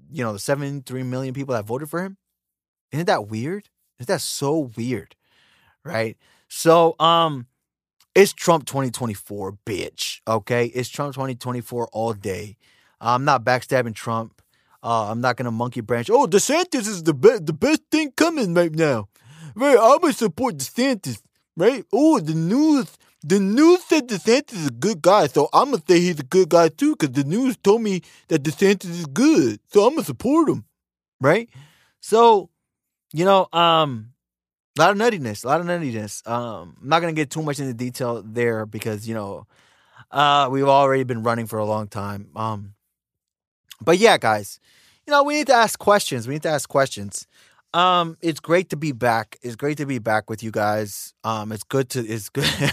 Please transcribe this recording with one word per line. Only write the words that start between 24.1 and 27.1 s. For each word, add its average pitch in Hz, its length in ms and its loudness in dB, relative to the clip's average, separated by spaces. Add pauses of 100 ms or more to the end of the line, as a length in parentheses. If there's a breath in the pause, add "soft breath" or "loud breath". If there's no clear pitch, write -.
is 160 140 -6
a 123 40 -2
good 147 300 -4
guy, 196 240 6
so 147 260 0
I'm 254 200 4
gonna 202 140 -2
say 180 140 6
he's 175 200 0
a 135 40 -10
good 180 240 2
guy 170 200 6
too, 285 280 -2
'cause 143 140 -2